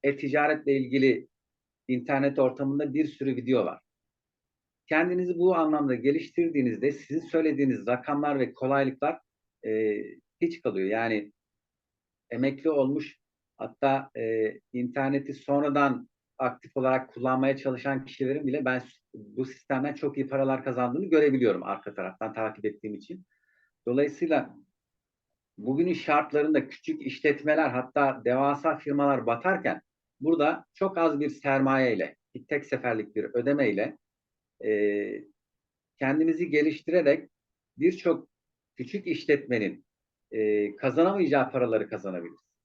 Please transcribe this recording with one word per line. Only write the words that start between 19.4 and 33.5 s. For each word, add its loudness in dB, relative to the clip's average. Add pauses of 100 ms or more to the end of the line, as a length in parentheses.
sistemden -4
çok -4
iyi -2
paralar 0
kazandığını -2
görebiliyorum 4
arka -8
taraftan -8
takip -6
ettiğim -6
için. -16 (600)
Dolayısıyla 0 (1040)
bugünün 0
şartlarında 2
küçük -8
işletmeler, 0
hatta 0
devasa 2
firmalar 0
batarken 0 (380)
burada 2
çok -2
az 2
bir 0
sermayeyle, 2 (200)
bir -16
tek -4
seferlik -4
bir 0
ödemeyle, 0 (680)